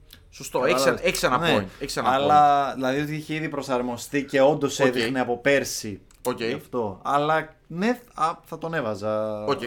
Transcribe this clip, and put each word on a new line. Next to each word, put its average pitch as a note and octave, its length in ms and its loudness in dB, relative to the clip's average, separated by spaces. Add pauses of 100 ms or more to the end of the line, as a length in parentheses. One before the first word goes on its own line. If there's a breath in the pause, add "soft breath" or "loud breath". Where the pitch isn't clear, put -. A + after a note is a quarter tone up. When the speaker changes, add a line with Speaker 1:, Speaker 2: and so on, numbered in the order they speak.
(300 loud breath)
Speaker 1:
Σωστό, - 300 -6
Speaker 2:
Κατάλαβες. C3+ 400 2
Speaker 1:
έχεις - 20 -14
ένα, E3 40 2
έχεις - 160 -2
ένα C3+ 160 2
Speaker 2:
Ναι. C#3+ 260 2
Speaker 1:
point, - 180 -14
έχεις - 140 -6
ένα A#2+ 120 0
Speaker 2:
Αλλά, C#3+ 600 6
Speaker 1:
point. A2 40 -6
Speaker 2:
δηλαδή C3 260 -2
ότι D3+ 160 -4
είχε D3+ 180 -8
ήδη D#3 140 -4
προσαρμοστεί C3 760 -4
και C3+ 160 2
όντως C#3 400 4
Speaker 1:
Οκ. C3+ 60 6
Speaker 2:
έδειχνε B2 340 0
από A#2+ 180 -2
πέρσι B2 600 -2 (240)
Speaker 1:
Οκ. B2 180 -4
Speaker 2:
γι' A2+ 100 -2
αυτό. D3 520 -6
Αλλά D3+ 520 0 (100)
ναι, G#3 340 -2 (140)
α, D#3+ 180 0 (120)
θα D#3+ 140 -12
τον E3 160 -8
έβαζα G#2+ 720 -4
Speaker 1:
Οκ. G#2 220 -2